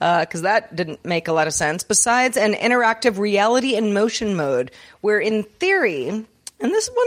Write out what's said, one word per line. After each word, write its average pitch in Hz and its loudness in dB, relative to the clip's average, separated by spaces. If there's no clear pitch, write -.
uh, 170 2
'cause 165 -10
that 196 0
didn't 160 -6
make 170 -4
a 165 0
lot 160 2
of 156 -6
sense, 160 -2
besides 240 2
an 208 2
interactive 226 0
reality 214 2
and 214 0
motion 214 0
mode, 135 0
where 208 2
in 214 0
theory, 220 0
and - -6
this 440 0
one 494 0